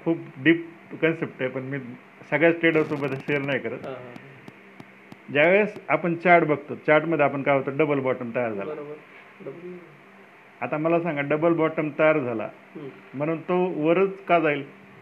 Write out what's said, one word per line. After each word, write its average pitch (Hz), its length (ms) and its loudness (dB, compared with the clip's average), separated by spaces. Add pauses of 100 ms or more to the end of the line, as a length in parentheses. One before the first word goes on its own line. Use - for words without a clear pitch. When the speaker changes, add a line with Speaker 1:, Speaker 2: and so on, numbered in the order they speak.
Speaker 1:
खूप 165 140 0 (240)
डीप 165 260 4 (340)
कन्सेप्ट 160 400 -2
आहे, 127 80 -2
पण 131 120 -6
मी 131 160 -8 (520)
सगळ्या 151 200 4
ट्रेडरसोबत 156 580 0 (180)
शेअर 143 140 0
नाही 139 180 -2
करत. 113 260 -6
Speaker 2:
हा, 139 60 -10
हा, 131 40 -10
हा. 123 180 -16 (1200)
Speaker 1:
ज्यावेळेस 185 560 2
आपण 156 260 0
चार्ट 170 300 6
बघतो, 143 300 -2
चार्टमध्ये 151 500 2
आपण 139 180 0
काय 143 140 4
होतं, 135 200 -2
डबल 147 240 2
बॉटम 123 340 -2
तयार 120 180 -2
झाला. 98 220 -8
Speaker 2:
बरोबर. 147 200 -12 (460)
डबल. 180 360 -14 (840)
Speaker 1:
आता - 180 -4
मला 165 220 2
सांगा, 165 200 -2
डबल 151 320 2
बॉटम 156 460 0
तयार 156 200 4
झाला 117 300 -4 (280)
Speaker 2:
हम्म. 147 120 -14 (260)
Speaker 1:
म्हणून 151 260 -4
तो 180 180 -2
वरच 180 680 0
का 175 140 4
जाईल? 147 320 0 (320)